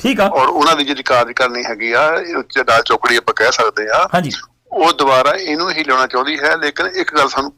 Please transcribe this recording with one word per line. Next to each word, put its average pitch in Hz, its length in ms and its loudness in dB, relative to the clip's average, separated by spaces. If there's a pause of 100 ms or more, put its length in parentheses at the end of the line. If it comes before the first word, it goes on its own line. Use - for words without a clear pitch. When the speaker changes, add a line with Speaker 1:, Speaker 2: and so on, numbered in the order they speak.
Speaker 1:
ਠੀਕ 214 180 0
ਆ। 202 80 2
Speaker 2:
ਔਰ 131 200 2
ਉਹਨਾਂ 147 280 2
ਦੀ 143 80 -2
ਜਿਹੜੀ 135 180 -6
ਕਾਰਜਕਾਰਨੀ 123 600 0
ਹੈਗੀ 113 280 -4
ਆ, 151 220 2
ਇਹ 170 220 -4
ਉੱਚ 135 240 -4
ਅਦਾਲਤ 117 240 2
ਚੌਕੜੀ 120 320 0
ਆਪਾਂ 113 180 -2
ਕਹਿ 113 180 2
ਸਕਦੇ 107 360 -2
ਆ, 160 260 2
Speaker 1:
ਹਾਂਜੀ। 170 160 0 (420)
Speaker 2:
ਉਹ 165 200 4
ਦੁਬਾਰਾ 135 380 4
ਇਹਨੂੰ 170 400 -2
ਹੀ 156 140 -4
ਲਿਆਉਣਾ 131 220 2
ਚਾਹੁੰਦੀ 135 340 -2
ਹੈ। 156 160 2
ਲੇਕਿਨ 160 300 -4
ਇੱਕ 185 300 -4
ਗੱਲ 143 120 4
ਸਾਨੂੰ 139 300 -4